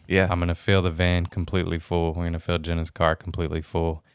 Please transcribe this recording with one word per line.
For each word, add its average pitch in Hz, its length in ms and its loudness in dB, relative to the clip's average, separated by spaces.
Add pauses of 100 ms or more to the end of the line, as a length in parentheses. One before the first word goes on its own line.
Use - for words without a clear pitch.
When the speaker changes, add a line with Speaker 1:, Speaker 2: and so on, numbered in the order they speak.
Speaker 1:
Yeah. 95 240 2
Speaker 2:
I'm 87 100 0
gonna 87 140 0
fill 98 280 2
the 90 100 0
van 87 360 2
completely 85 520 -2
full. 85 340 0
We're 85 120 -4
gonna 82 140 -4
fill 87 180 -2
Jenna's 82 320 -4
car 80 260 2
completely 82 460 -4
full, 82 420 -4 (120)